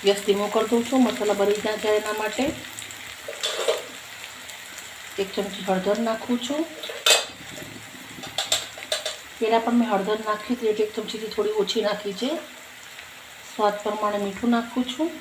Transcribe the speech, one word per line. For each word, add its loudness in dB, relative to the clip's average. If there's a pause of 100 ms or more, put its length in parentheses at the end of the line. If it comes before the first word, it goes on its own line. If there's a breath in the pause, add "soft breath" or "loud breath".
ગેસ 6
ધીમો 4
કરી 4
દઉં 6
છું, 6
મસાલા 4
બળી 4
ના 0
જાય 6
એના -2
માટે. 0 (2750)
એક -2
ચમચી -4
હળદર 2 (100)
નાખું 0
છું. 0 (2750)
પહેલાં 4
પણ 4
મેં 4
હળદર 2
નાખી 0
હતી, 0
એટલે 4
એક -6
ચમચીથી -6
થોડી 2
ઓછી 2
નાખી -2
છે. 0 (1300)
સ્વાદ 4
પ્રમાણે 0
મીઠું 2
નાખું 0
છું. 0